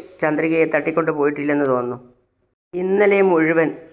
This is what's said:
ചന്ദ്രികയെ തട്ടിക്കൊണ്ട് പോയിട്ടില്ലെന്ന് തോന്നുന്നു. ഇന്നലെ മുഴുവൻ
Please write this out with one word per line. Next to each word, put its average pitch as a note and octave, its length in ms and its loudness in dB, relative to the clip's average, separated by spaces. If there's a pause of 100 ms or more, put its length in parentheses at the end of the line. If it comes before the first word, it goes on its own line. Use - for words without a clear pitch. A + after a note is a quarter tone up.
(220)
ചന്ദ്രികയെ D#3+ 440 0
തട്ടിക്കൊണ്ട് D#3+ 460 -2
പോയിട്ടില്ലെന്ന് D3 540 -2
തോന്നുന്നു. B2 320 -2 (760)
ഇന്നലെ G3 480 2
മുഴുവൻ E3 560 2 (160)